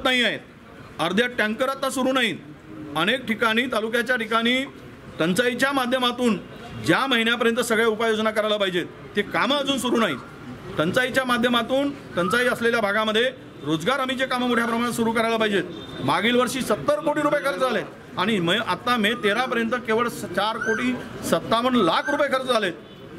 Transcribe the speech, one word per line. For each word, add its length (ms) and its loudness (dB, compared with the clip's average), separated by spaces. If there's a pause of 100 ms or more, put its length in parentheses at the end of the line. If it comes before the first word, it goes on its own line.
नाही 200 2
आहेत, 160 -2 (600)
अर्ध्या 280 2
टँकर 420 0
आता 200 -2
सुरू 220 0
नाहीत. 240 2 (600)
अनेक 300 2
ठिकाणी, 400 2
तालुक्याच्या 500 0
ठिकाणी 480 0 (560)
टंचाईच्या 520 2
माध्यमातून 680 0 (480)
ज्या 220 4
महिन्यापर्यंत 520 2
सगळ्या 280 2
उपाययोजना 440 2
करायला 260 0
पाहिजेत, 280 0 (300)
ते 60 2
कामं 340 0
अजून 220 0
सुरू 180 0
नाहीत. 220 2 (600)
टंचाईच्या 480 2
माध्यमातून 920 0
टंचाई 320 2
असलेल्या 320 2
भागामध्ये 520 2 (320)
रोजगार 360 0
हमीचे 260 -2
कामं 220 0
मोठ्या 180 2
प्रमाणात 260 0
सुरू 200 0
करायला 260 0
पाहिजेत. 260 2 (400)
मागील 320 2
वर्षी 260 2
सत्तर 380 0
कोटी 220 0
रुपये 240 2
खर्च 120 -2
झाले 240 0 (360)
आणि 220 2
मे, 180 2
आता 400 0
मे 160 2
तेरा 320 0
पर्यंत 260 -2
केवळ 360 0
स-, 180 -6
चार 320 -2
कोटी 380 -2 (280)
सत्तावन्न 520 2
लाख 340 2
रुपये 180 2
खर्च 180 0
झाले. 220 2 (520)